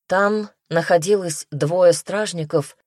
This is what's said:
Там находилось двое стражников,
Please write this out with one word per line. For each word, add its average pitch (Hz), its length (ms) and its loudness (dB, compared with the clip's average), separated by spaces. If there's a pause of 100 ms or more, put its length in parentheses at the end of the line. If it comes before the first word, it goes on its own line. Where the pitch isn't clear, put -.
Там 208 440 0 (180)
находилось 175 840 0
двое 165 420 2
стражников, 170 840 -4 (100)